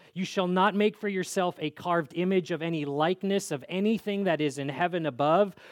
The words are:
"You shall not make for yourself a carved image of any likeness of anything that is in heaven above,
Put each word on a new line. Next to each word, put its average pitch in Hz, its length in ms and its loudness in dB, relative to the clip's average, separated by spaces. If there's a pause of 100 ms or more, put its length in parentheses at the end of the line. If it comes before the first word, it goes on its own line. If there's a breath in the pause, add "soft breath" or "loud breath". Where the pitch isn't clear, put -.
(140 soft breath)
"You 185 120 -4
shall 185 220 0
not 185 280 4
make 208 220 2
for 214 100 -6
yourself 185 500 -2
a 156 120 -4
carved 170 440 -2
image 180 380 0
of 156 100 -2
any 165 220 -2
likeness 180 680 0
of 135 200 -4
anything 202 560 -2
that 160 160 2
is 139 160 0
in 139 100 -4
heaven 165 380 -2
above, 156 500 2 (160 loud breath)